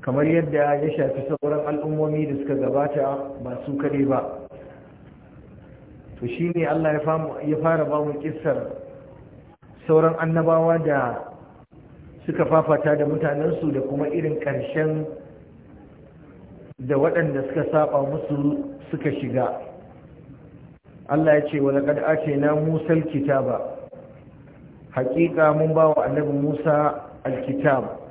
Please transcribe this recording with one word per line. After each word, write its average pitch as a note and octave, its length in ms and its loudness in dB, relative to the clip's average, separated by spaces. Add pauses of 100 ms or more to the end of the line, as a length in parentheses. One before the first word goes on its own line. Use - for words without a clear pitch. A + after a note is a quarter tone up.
Kamar C3+ 240 0
yadda D3+ 520 2
ya D3 160 0
shafi C3+ 340 -2
sauran D3+ 380 -2
al'ummomi D3+ 640 -2
da C#3 80 -2
suka C#3 160 -4
gabata, C#3 880 -2
ba B2 240 -8
su C#3 160 -6
kaɗai C#3 260 0
ba. B2+ 140 2 (2000)
To, A#2+ 80 -6
shi E3 260 -2
ne E3+ 140 0
Allah D#3 260 2
ya D3+ 60 0
famu, D#3 420 -2
ya D3+ 160 -2
fara D#3 260 2
ba D3 220 0
mu D3 160 -4
kissar D3+ 560 -4 (1080)
sauran D#3+ 340 6
annabawa E3 640 4
da C3+ 480 -2 (920)
suka E3 180 0
fafata D#3 500 4
da D3 100 2
mutanensu D3+ 680 0
da C3 80 0
kuma C#3 320 -2
irin D#3 240 -2
ƙarshen D#3 680 -2 (1700)
da C3 180 -2
waɗanda D#3 540 2
suka D3+ 220 -2
saba D3 340 2
musu C#3+ 640 -2 (220)
suka D#3 180 -2 (100)
shiga. B2 400 -2 (1500)
Allah D#3 300 4
ya D3 100 -2
ce, D3+ 100 -2
"ولقد C#3 400 2
آتينا D3+ 540 2
موسى D#3 400 0
الكتاب." C#3 540 0 (1500)
Haƙiƙa D#3 640 2
mun D#3+ 160 2
ba D#3+ 160 6
wa - 180 2
Annabi C#3+ 240 0
Musa D3 720 2 (220)
alkitab C3+ 580 0 (280)